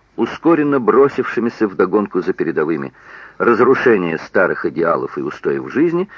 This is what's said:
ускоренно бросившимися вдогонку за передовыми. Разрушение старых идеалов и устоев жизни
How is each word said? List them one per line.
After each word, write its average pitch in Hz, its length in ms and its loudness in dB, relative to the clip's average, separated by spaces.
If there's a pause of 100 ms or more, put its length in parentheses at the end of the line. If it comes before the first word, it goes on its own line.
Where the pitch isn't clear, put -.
(140)
ускоренно 147 640 0
бросившимися 117 880 0
вдогонку 95 560 0
за 92 100 -2
передовыми. 78 600 -4 (460)
Разрушение 110 800 2
старых 85 480 -2
идеалов 80 520 -4
и 71 40 -6
устоев 69 500 -6
жизни 170 460 0